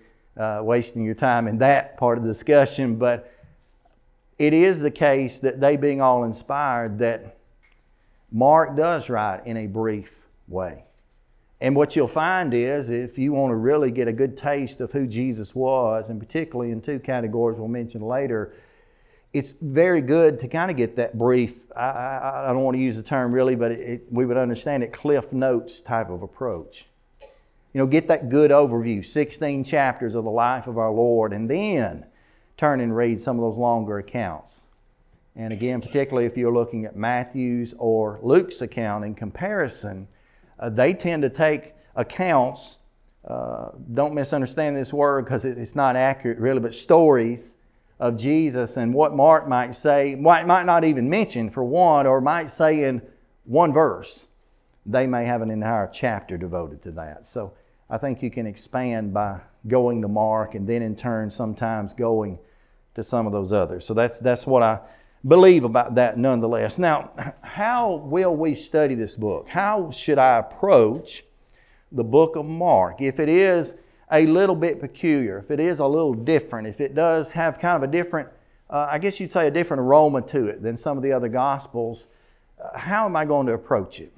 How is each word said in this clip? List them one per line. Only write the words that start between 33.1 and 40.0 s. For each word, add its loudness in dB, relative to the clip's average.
some -4
of -2
those -4
longer -2
accounts. -12
And -10
again, -4
particularly 0
if -6
you're 0
looking -2
at -12
Matthew's -4
or 0
Luke's 2
account -6
in -10
comparison, -8